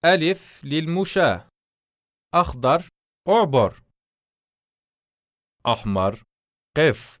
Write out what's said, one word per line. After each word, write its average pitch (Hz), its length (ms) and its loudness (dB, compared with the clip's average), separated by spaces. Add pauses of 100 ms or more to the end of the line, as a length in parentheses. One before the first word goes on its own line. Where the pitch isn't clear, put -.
ألف 165 600 0
للمشاة، 160 840 -2 (840)
أخضر 151 540 0 (400)
اعبر، 143 540 2 (1800)
أحمر 101 560 -2 (540)
قف. - 440 -2